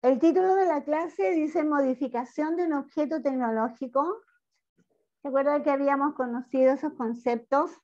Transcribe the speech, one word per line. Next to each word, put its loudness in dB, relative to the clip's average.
El 4
título 4
de 4
la 0
clase -2
dice 0
modificación -2
de -2
un 0
objeto -4
tecnológico. -2
¿Se -8
acuerdan 0
que 0
habíamos 0
conocido 0
esos -4
conceptos? -2